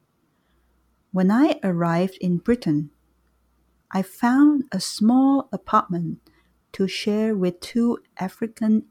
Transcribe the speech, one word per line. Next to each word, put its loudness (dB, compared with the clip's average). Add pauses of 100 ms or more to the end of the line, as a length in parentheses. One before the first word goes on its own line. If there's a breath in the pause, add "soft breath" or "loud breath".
(1120)
When 2
I 2
arrived -2
in -2
Britain, -2 (1040)
I -2
found 2
a -4
small 2
apartment -4 (540)
to -2
share -2
with -2
two -2 (180)
African -2